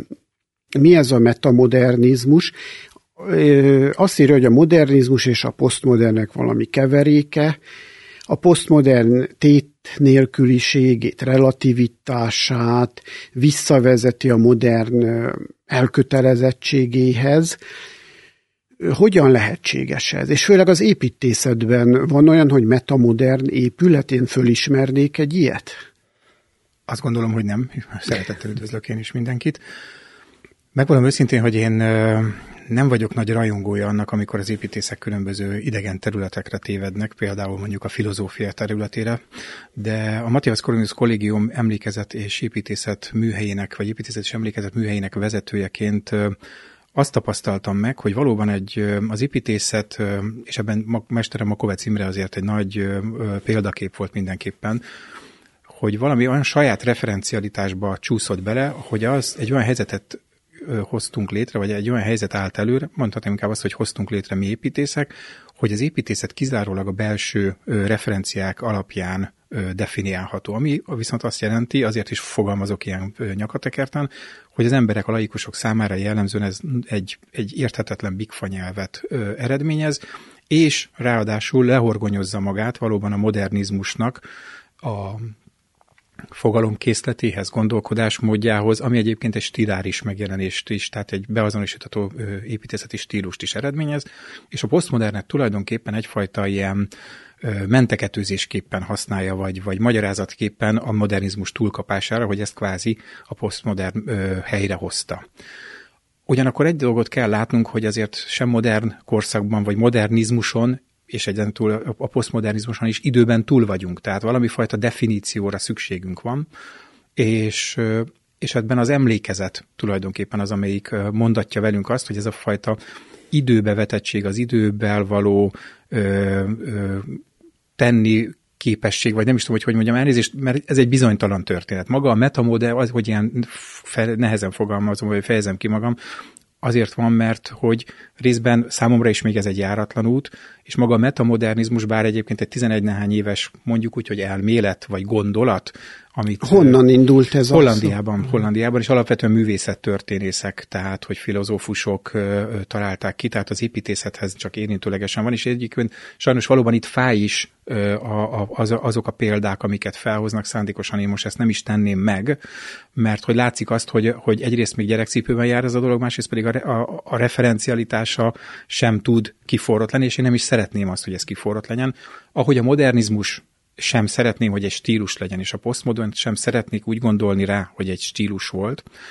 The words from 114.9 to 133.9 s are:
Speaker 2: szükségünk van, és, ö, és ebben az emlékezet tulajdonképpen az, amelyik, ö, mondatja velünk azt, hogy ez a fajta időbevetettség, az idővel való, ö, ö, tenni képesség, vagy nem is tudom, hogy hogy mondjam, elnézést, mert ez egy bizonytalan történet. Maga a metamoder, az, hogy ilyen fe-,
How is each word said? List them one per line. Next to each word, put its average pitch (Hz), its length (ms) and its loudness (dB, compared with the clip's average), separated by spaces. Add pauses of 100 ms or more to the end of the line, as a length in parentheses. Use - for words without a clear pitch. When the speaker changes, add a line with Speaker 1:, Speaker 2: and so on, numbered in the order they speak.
Speaker 2:
szükségünk 92 640 -8
van, 135 260 -6 (680)
és, 110 640 -2
ö, 113 260 0 (360)
és - 160 -8
ebben 123 240 0
az 117 100 2
emlékezet 107 800 0 (100)
tulajdonképpen 98 640 -4
az, 101 100 -4
amelyik, 101 400 -4
ö, 104 200 -4
mondatja 110 500 0
velünk 104 280 0
azt, 123 180 -2
hogy 101 100 -8
ez 104 100 -6
a 107 40 -2
fajta 107 460 -4 (520)
időbevetettség, 107 960 0
az 98 120 -4
idővel 104 680 0
való, 101 500 2 (340)
ö, 113 120 -2 (600)
ö, 101 380 -4 (800)
tenni 113 520 4 (280)
képesség, 110 580 -2
vagy 107 120 2
nem 127 80 4
is 113 60 2
tudom, 117 160 -2
hogy - 80 -2
hogy 117 100 0
mondjam, 113 220 2
elnézést, 127 380 2
mert 135 360 -4
ez 135 80 4
egy 123 100 6
bizonytalan 107 560 2
történet. 92 440 -6
Maga 139 220 2
a 113 40 4
metamoder, 117 580 2
az, 123 180 0
hogy 113 180 -2
ilyen 110 380 -2 (360)
fe-, 113 340 -2